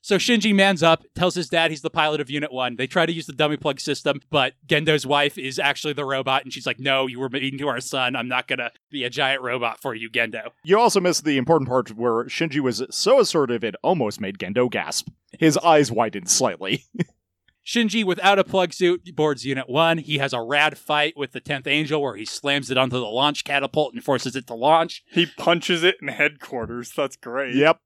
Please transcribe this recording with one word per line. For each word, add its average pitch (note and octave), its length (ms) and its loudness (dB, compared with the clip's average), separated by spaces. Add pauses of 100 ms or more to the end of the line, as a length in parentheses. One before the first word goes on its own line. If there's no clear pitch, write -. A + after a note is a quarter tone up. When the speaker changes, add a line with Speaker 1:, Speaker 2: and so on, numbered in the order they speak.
Speaker 1:
So G3+ 140 0
Shinji G#3+ 380 2
mans G3 280 4
up, E3 220 4 (100)
tells F3 200 0
his E3+ 160 -6
dad E3 200 2
he's D3 120 -8
the D#3 80 -4
pilot D3+ 320 0
of B2 80 -8
Unit D3 200 -4
One. B2+ 260 -4
They B2+ 100 -4
try E3 180 0
to E3 80 -2
use D#3+ 140 -8
the D3+ 80 -14
dummy D3+ 240 0
plug C#3 220 -2
system, C#3+ 400 -2 (100)
but C#3 240 0 (120)
Gendo's D3+ 400 2
wife C#3+ 300 2
is C3+ 220 -8
actually C#3 340 -2
the C#3 140 -6
robot, C3+ 360 0
and C3 100 -14
she's B2+ 140 -12
like, A#2+ 140 -6
"No, C3+ 260 0
you B2 140 -10
were C3+ 80 -4
made C3 160 -4
into C#3 240 -6
our B2+ 140 -4
son. C3 340 -4
I'm A#2+ 100 -6
not B2 220 -4
gonna B2 240 -6 (180)
be C#3 140 -8
a B2 60 -4
giant C3+ 320 -2
robot A#2+ 360 -4
for B2+ 160 -6
you, A2+ 140 -10
Gendo." A2+ 440 -4 (120)
Speaker 2:
You F#3 160 4
also A3 200 4
missed F3+ 240 0
the D3 120 2
important C3+ 320 2
part B2 260 0
where A#2 300 0
Shinji D3 360 -2
was B2 300 0
so C4 300 4
assertive E3 420 2
it G#2+ 200 -4
almost C3 400 0
made G2 160 -6
Gendo A2 320 0
gasp. D#2+ 380 -6 (300)
His D#3+ 200 4
eyes D3+ 340 6
widened G2+ 380 -2
slightly. G#2 540 0 (140)
<laughs> F3 60 -2 (600)
Speaker 1:
Shinji, A3+ 380 0
without F#3+ 360 4
a F#3+ 60 4
plug F3+ 280 0
suit, F3 420 0
boards D3 300 0
Unit C3 240 -4
One. E3 300 2
He D3 200 -6
has C3+ 140 -2
a B2 80 -2
rad D3 380 2
fight D3 380 0
with C#3 160 -6
the B2+ 80 -10
Tenth C#3 260 -6
Angel D3+ 340 0
where C3 160 -4
he G#2 80 -12
slams C#3 460 -4
it B2+ 80 0
onto B2+ 200 0
the B2 60 -4
launch B2+ 400 0
catapult C#3 480 -2
and A#2 100 -12
forces C3 320 -2
it B2+ 120 -8
to B2 80 -12
launch. D#3 580 2
Speaker 3:
He E3+ 140 2
punches E3+ 580 0
it F3+ 160 4
in C#3+ 80 -10
headquarters. B2+ 880 -4
That's C#3 200 -2
great. B2+ 380 -6
Speaker 2:
Yep. D3 320 4